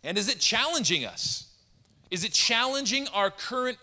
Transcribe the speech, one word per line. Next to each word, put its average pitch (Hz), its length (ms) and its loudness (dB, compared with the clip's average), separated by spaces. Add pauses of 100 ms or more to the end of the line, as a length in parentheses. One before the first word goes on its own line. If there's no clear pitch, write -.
And 180 160 -2
is 196 100 0
it 170 120 -2
challenging 226 640 2
us? - 500 -6 (560)
Is 180 140 -2
it 226 80 -4
challenging 262 760 2
our 196 220 2
current 254 520 -4